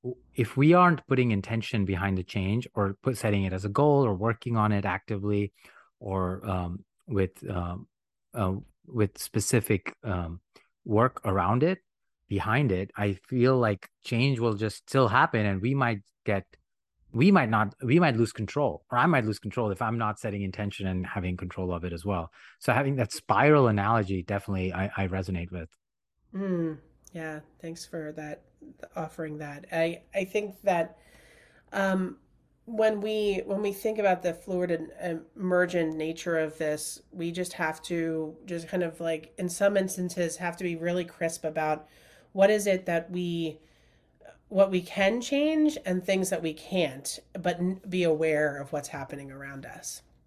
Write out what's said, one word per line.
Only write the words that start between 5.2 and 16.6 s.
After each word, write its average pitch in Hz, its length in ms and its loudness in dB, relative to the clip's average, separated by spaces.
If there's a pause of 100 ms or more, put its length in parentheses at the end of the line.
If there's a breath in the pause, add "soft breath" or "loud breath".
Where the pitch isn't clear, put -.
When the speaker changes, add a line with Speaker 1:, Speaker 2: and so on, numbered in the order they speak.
Speaker 1:
or, 95 480 -4
um, 90 360 -4 (220)
with, 98 240 0 (200)
um, 90 360 -6 (480)
uh, 95 180 0 (340)
with 107 320 -2
specific, - 760 0 (100)
um, 90 360 -4 (440 soft breath)
work 117 400 2
around 98 380 2
it, 185 160 2 (500)
behind 107 440 0
it, 92 240 -2
I 101 220 0 (100)
feel 131 280 4
like 110 320 0 (160)
change 123 340 2
will 113 160 2
just 104 340 -6
still 131 200 4
happen, 120 380 4
and 98 140 0
we 120 140 0
might 120 260 0 (240)
get, 98 200 -2 (680)